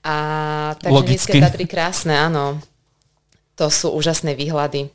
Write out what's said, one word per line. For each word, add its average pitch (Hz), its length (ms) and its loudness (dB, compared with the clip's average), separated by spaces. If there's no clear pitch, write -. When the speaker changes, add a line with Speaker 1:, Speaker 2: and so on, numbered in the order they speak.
Speaker 1:
A 156 80 -2
takže - 180 2
Nízke 127 400 2
Speaker 2:
Logicky. 143 60 6
Speaker 1:
Tatry 151 260 2
krásne, 170 480 -2
áno. 147 480 0
To 156 140 0
sú 151 220 0
úžasné 156 420 0
výhľady. 143 640 -4